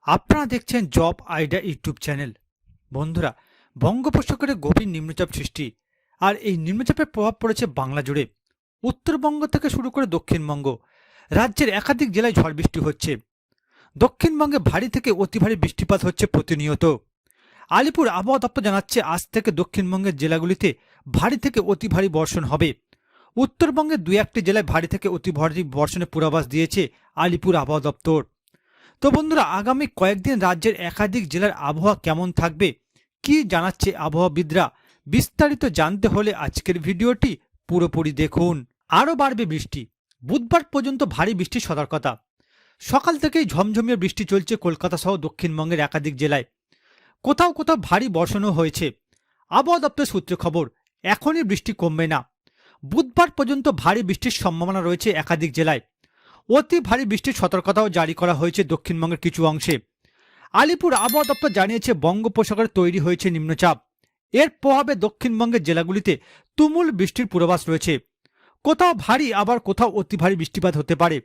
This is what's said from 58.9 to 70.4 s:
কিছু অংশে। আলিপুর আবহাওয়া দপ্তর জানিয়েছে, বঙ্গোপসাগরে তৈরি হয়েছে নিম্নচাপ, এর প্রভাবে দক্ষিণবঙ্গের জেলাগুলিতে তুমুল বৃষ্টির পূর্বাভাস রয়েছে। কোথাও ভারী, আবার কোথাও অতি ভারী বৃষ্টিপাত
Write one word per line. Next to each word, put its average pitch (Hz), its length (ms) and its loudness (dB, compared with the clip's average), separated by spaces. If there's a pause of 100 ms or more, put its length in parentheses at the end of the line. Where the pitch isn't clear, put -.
কিছু 165 260 0
অংশে। 156 340 0 (760)
আলিপুর 302 400 4
আবহাওয়া 240 300 2
দপ্তর 285 260 0
জানিয়েছে, 208 440 0
বঙ্গোপসাগরে 208 760 0
তৈরি 180 320 2
হয়েছে 175 300 0
নিম্নচাপ, 160 480 0 (560)
এর 294 160 6
প্রভাবে 269 460 2
দক্ষিণবঙ্গের 226 680 -2
জেলাগুলিতে 170 500 0 (440)
তুমুল 311 340 4
বৃষ্টির 196 360 -2
পূর্বাভাস 170 420 0
রয়েছে। 160 300 0 (640)
কোথাও 330 300 4
ভারী, 233 400 0
আবার 208 260 2
কোথাও 220 300 0
অতি 202 280 -4
ভারী 180 180 2
বৃষ্টিপাত - 420 -2